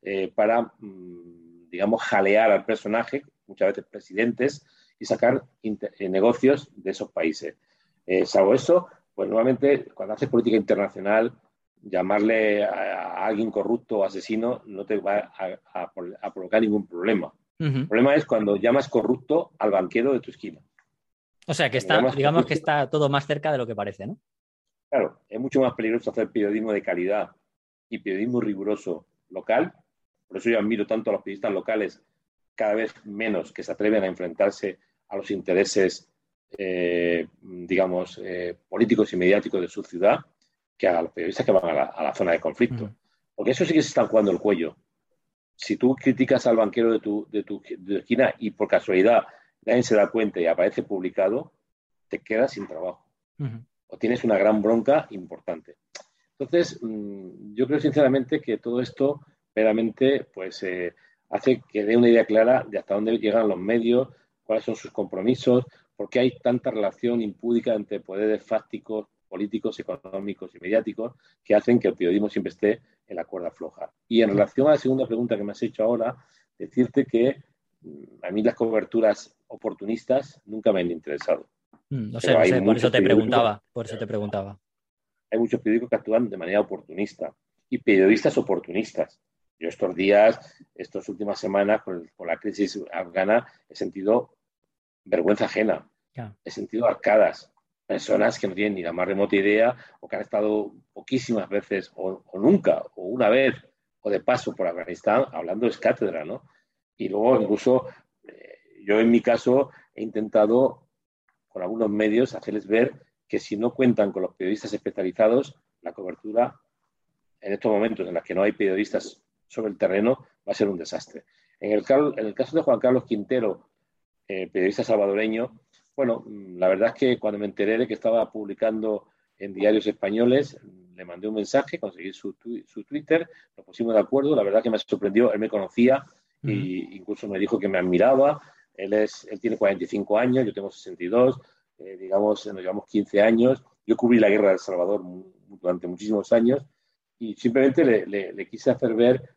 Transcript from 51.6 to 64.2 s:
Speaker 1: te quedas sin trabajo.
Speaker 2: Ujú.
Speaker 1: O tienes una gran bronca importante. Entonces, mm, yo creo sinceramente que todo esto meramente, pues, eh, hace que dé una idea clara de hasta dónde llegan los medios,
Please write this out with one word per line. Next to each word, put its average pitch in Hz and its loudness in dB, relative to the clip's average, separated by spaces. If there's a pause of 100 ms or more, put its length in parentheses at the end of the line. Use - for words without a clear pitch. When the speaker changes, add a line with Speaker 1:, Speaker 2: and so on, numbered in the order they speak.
Speaker 1:
te - -8
quedas 110 -2
sin 101 -10
trabajo. 90 -12 (320)
Speaker 2:
Ujú. 117 -10 (240)
Speaker 1:
O - -20
tienes 120 -2
una 110 2
gran 107 4
bronca 117 2
importante. 85 -12 (640)
Entonces, 151 -2
mm, 101 -12
yo 127 0
creo 147 0
sinceramente 139 2
que 113 -4
todo 120 -4
esto 135 -2 (320)
meramente, 113 2
pues, 92 -12
eh, 90 -6 (360)
hace - 0
que 104 -4
dé 113 2
una 120 6
idea 113 6
clara 113 4
de 101 -6
hasta - -6
dónde 110 0
llegan 107 2
los 92 -2
medios, 117 2 (360)